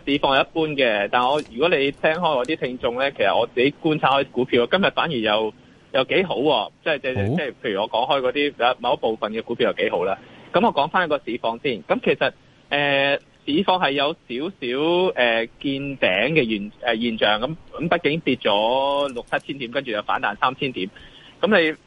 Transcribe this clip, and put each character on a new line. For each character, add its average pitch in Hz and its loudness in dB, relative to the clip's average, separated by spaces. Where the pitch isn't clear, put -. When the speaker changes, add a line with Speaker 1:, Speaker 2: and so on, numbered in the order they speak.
Speaker 1:
市 139 2
況 139 4
一 160 0
般 160 0
嘅， 107 2
但 123 2
我， 139 2
如 117 -10
果 156 2
你 139 2
聽 156 0
開 165 -4
我 123 0
啲 156 -2
聽 127 -6
眾 120 -2
呢， 135 0
其 127 -12
實 98 2
我 113 2
自 123 0
己 143 2
觀 156 0
察 147 0
開 143 -2
股 123 -2
票， 123 2
今 185 2
日 170 2
反 131 0
而 170 -6
又， 107 0
又 131 2
幾 160 0
好 151 -4
喎， 117 0
即 165 -2
係， 147 -2
即 135 -6
係， 131 -4
Speaker 2:
好。 127 0
Speaker 1:
即 170 -2
係， 127 -6
譬 117 -2
如 95 0
我 110 -4
講 113 0
開 139 0
嗰 127 0
啲， 127 0
某 120 0
一 - 0
部 110 -2
分 107 -4
嘅 110 -6
股 117 -6
票 107 2
又 95 0
幾 107 0
好 90 0
啦。 95 -2
咁 202 2
我 220 2
講 143 0
返 180 0
個 147 2
市 - -12
況 117 -4
先。 120 -4
咁 208 -2
其 185 2
實， 131 0
呃， 139 2
市 143 -2
況 185 2
係 143 2
有 139 0
少 135 -8
少， 160 0
呃， 117 2
見 139 -6
頂 107 2
嘅 139 2
現-， 104 -4
呃， 117 0
現 113 -2
象。 107 2
咁， 143 -4
咁 156 -4
畢 175 2
竟 156 0
跌 135 0
咗 135 0
六 117 -10
七 147 -2
千 139 -10
點， 120 -8
跟 135 -4
住 120 -6
又 104 -2
反 - -2
彈 107 -2
三 131 0
千 135 -4
點。 - -6
咁 - 2
你， - -12